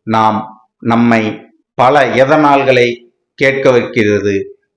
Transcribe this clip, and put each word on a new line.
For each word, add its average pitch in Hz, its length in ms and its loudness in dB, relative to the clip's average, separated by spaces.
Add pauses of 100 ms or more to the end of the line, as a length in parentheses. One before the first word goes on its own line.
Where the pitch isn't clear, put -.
நாம், 110 760 -4
நம்மை 117 640 -2 (340)
பல 131 400 2
எதனால்களை 131 1000 0 (220)
கேட்க 135 360 -2
வைக்கிறது. 104 880 -2 (180)